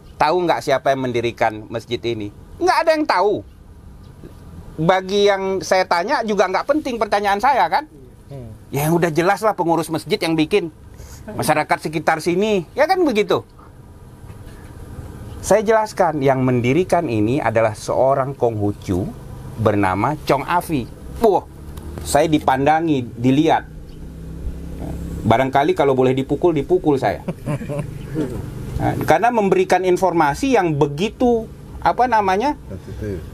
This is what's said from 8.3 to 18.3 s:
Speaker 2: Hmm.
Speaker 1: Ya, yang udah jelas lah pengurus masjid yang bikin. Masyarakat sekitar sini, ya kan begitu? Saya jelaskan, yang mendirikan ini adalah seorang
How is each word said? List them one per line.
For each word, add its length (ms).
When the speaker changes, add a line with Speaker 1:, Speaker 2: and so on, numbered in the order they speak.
Speaker 2:
Hmm. 240
Speaker 1:
Ya, 160
yang 80
udah 160
jelas 320
lah 80
pengurus 400
masjid 240
yang 160
bikin. 400
Masyarakat 640
sekitar 320
sini, 560
ya 80
kan 160
begitu? 480
Saya 240
jelaskan, 560
yang 240
mendirikan 640
ini 320
adalah 320
seorang 640